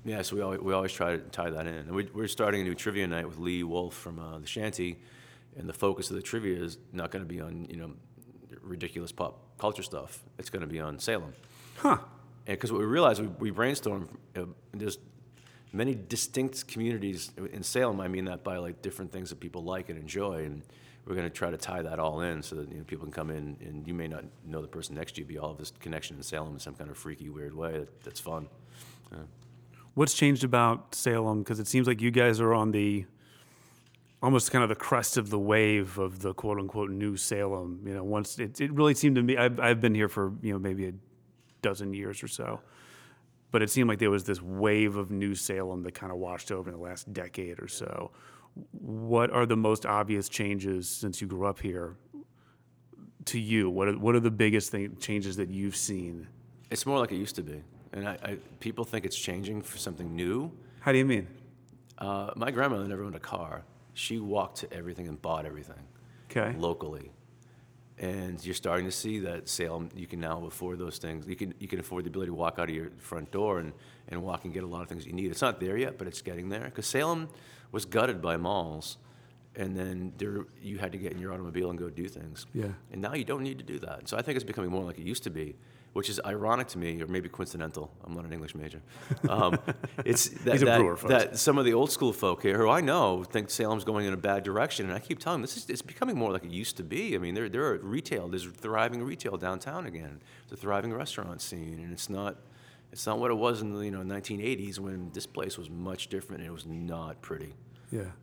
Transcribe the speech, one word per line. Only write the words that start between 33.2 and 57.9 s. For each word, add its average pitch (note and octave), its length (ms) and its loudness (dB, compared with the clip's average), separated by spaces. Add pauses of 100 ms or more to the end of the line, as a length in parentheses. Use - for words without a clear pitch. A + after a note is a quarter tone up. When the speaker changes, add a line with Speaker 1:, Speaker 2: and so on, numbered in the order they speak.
Speaker 2:
almost B2+ 300 6
kind B2+ 100 8
of A2 60 6
the G#2+ 80 2
crest - 400 2
of G#2 140 2
the G#2 80 2
wave G#2 600 6
of F#2+ 220 -2
the F#2+ 140 0
quote-unquote G2+ 560 -2
new G2+ 260 0
Salem. F#2+ 680 0
You G2 100 -4
know, F#2+ 100 -4
once G#2 340 0
it, A#2 220 -4
it C#3+ 120 2
really D3 220 8
seemed C#3 220 8
to B2 60 8
me, B2+ 140 6
I've, B2 220 6
I've A#2+ 220 8
been A2 140 8
here G#2+ 140 6
for, G2 240 0 (100)
you G#2+ 100 0
know, G2 80 0
maybe F#2+ 260 0
a F2+ 60 -4 (720)
dozen G2 320 0
years G2+ 280 -6
or A2+ 60 -8
so, A#2 320 -6 (920)
but A2+ 100 6
it G#2+ 100 4
seemed B2 180 6
like G#2 100 4
there G#2+ 120 8
was G2+ 140 6
this F#2+ 160 0
wave G#2 540 4
of G2+ 160 -2
new G2+ 240 0
Salem F#2 480 -2
that F2 140 -6
kinda F#2 180 -8
washed F2+ 380 -6
over F#2 180 -4
in E2+ 60 -12
the E2+ 60 -10
last F2+ 300 -10
decade F2+ 480 -6
or - 60 -10
so. - 460 -6 (600)
What A#2 580 4
are A#2+ 160 6
the A#2 100 6
most A2 300 6
obvious G#2 420 2
changes G2 600 0
since - 340 -4
you G2+ 40 -2
grew F#2+ 200 0
up G2 140 0
here F2 360 -4 (1300)
to B2 120 0
you? G#2+ 320 6
What F#2+ 180 4
are, G#2 100 2
what A2+ 160 6
are A#2+ 60 10
the A2+ 100 6
biggest G#2+ 400 6
thing, G#2 280 -2
changes G2 380 -2
that F#2+ 120 0
you've G2 280 -2
seen? F2 500 -4 (440)
Speaker 1:
It's A2+ 160 -2
more C#3 120 4
like A#2 140 2
it F#2 40 -2
used G2+ 200 -4
to F#2 60 -4
be. D2+ 200 -10 (300)